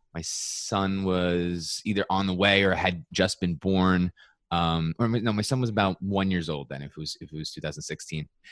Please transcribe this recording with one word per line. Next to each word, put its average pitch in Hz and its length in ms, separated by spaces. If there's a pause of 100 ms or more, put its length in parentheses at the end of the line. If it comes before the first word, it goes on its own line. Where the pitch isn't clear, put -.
(140)
my 85 80
son 95 800
was 87 800
either 101 260
on 95 160
the 92 80
way 98 300
or 95 100
had 87 380
just - 280
been 87 140
born. 92 580 (400)
Um, 82 460
or 120 80
my, 113 140
no, 113 120
my 107 100
son 127 180
was 120 100
about 101 320
one 98 260
years 87 200
old 71 200
then, 69 140
if 69 80
it - 60
was, 78 240
if - 120
it 78 40
was 78 160
two - 80
thousand 76 240
sixteen. - 440 (240)